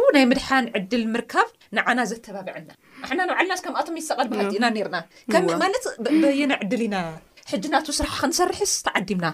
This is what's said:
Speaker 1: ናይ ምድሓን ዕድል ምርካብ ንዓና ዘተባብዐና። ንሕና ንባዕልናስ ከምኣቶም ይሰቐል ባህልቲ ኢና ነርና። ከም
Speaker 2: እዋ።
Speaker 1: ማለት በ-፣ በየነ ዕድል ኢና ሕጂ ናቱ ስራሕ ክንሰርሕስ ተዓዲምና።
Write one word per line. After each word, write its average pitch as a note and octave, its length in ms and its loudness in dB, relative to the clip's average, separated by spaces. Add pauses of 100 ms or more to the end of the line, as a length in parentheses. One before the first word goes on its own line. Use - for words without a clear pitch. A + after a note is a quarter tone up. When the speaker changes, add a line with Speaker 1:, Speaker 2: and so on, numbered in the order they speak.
(120)
Speaker 1:
ናይ C#4 140 8
ምድሓን C4 460 2
ዕድል G#3+ 360 -2
ምርካብ A#3+ 400 0 (260)
ንዓና A#3+ 340 0
ዘተባብዐና። F#3+ 600 -10 (280)
ንሕና C#4 260 -4
ንባዕልናስ F4+ 380 0
ከምኣቶም D4+ 360 -4
ይሰቐል C#4+ 320 -2
ባህልቲ G3+ 260 -2
ኢና A3+ 160 0
ነርና። G3 260 -4 (300)
ከም E4 180 4
Speaker 2:
እዋ። E4+ 120 2
Speaker 1:
ማለት F#4+ 280 0 (100)
በ-፣ A#3 220 2
በየነ C#4+ 400 4
ዕድል G#3 260 -2
ኢና G#3 140 -2 (500)
ሕጂ G#3+ 200 -4
ናቱ D#4+ 240 0
ስራሕ - 240 -2
ክንሰርሕስ F4+ 560 0 (100)
ተዓዲምና። F#3 520 -2